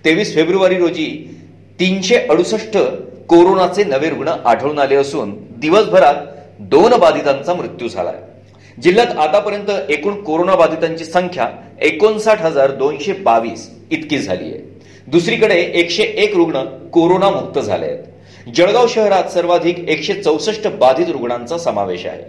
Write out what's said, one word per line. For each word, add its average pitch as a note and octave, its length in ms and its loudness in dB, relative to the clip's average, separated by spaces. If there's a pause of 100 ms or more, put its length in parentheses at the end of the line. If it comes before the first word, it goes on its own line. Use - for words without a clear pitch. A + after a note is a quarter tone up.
तेवीस E3 300 0
फेब्रुवारी F#3 420 2
रोजी D#3+ 560 -4 (460)
तीनशे F#3 360 0
अडुसष्ट F3+ 640 0 (520)
कोरोनाचे F#3 540 4
नवे C#3 260 0
रुग्ण C3+ 180 -4
आढळून C3 520 0
आले C#3 160 2
असून C3+ 420 -2 (200)
दिवसभरात E3+ 580 4 (440)
दोन F3+ 400 4
बाधितांचा D3 540 2
मृत्यू B2 340 -8
झालाय. F2+ 260 -6 (680)
जिल्ह्यात G3 260 4
आतापर्यंत G3+ 640 -2 (200)
एकूण G3 340 -4
कोरोना F3 320 2
बाधितांची D#3+ 500 0
संख्या F3 440 -2 (320)
एकोणसाठ G#3+ 600 2
हजार C#3 300 2
दोनशे D3 420 -4
बावीस A2+ 560 0 (220)
इतकी D3 260 -4
झाली F#2+ 260 -4
आहे. - 360 -14 (280)
दुसरीकडे G3 480 2
एकशे E3+ 480 0
एक G3 320 0
रुग्ण D#3+ 280 0 (260)
कोरोनामुक्त E3+ 720 0
झाले F2+ 260 -4
आहेत. - 140 -8 (560)
जळगाव G3+ 320 4
शहरात G3+ 360 2
सर्वाधिक F3 640 0
एकशे - 240 -2
चौसष्ट D#3 540 -2
बाधित C#3 420 2
रुग्णांचा A#2+ 480 -6
समावेश G2+ 480 -4
आहे. D#2 240 -10